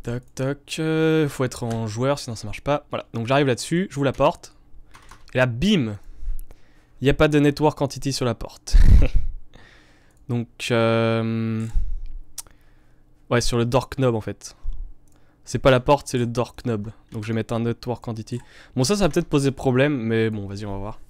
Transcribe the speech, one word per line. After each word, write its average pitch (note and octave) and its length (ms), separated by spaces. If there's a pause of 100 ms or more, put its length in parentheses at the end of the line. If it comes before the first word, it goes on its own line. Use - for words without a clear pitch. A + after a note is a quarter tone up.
Tac, B2 200 (120)
tac. C3+ 440
Euh, D#3+ 500
faut - 160
être - 180
en A2+ 240
joueur, B2+ 320
sinon A2+ 180
ça A2+ 100
marche - 140
pas. C#3+ 300
Voilà, - 240
donc A2+ 120
j'arrive C#3 200
là-dessus, E3 440
j'ouvre C#3 140
la B2+ 80
porte. - 420 (800)
Et B2 40
là, B2+ 80
bim ! B2+ 500 (1040)
Il B2 40
n'y C3+ 60
a C#3 40
pas D#3 140
de D3+ 100
network D3 420
entity C#3 320
sur - 120
la A#2 100
porte. - 420 (800)
<laughs> - 720
Donc, A#2+ 420
euh, A2+ 960 (1600)
ouais, A#2 100
sur - 160
le A#2 80
door A#2+ 260
knob, B2+ 240
en A2 60
fait. - 360 (880)
C'est - 140
pas C3+ 120
la B2+ 100
porte, C#3+ 280
c'est B2+ 100
le A#2+ 80
door A#2+ 280 (100)
knob. A2 260 (220)
Donc A2 100
je G#2 60
vais A2+ 60
mettre A2+ 200
un A2+ 60
network A#2 480
entity. A#2 320 (360)
Bon, B2+ 80
ça, G3+ 120
ça G3 80
va E3 40
peut-être E3 200
poser C#3 220
problème, C3+ 460
mais A2+ 340
bon, G#2 160
vas-y, G2+ 200
on G2+ 60
va G2 60
voir. G#2 320